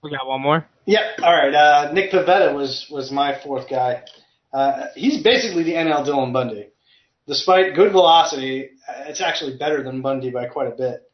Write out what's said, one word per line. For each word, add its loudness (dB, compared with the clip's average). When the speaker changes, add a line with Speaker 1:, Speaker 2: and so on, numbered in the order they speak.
Speaker 1:
we -12
got -8
one -4
more? 0
Speaker 2:
Yep. 4
All 6
right. 4
Uh, 6
Nick 0
Pivetta 4
was, -6
was -8
my -2
fourth -8
guy. -2
Uh, -2
he's -2
basically 0
the -2
N -2
L 0
Dylan -2
Bundy. -6
Despite 2
good 4
velocity, 2
uh, -14
it's -12
actually -6
better -4
than -8
Bundy -4
by -6
quite -6
a -10
bit. -6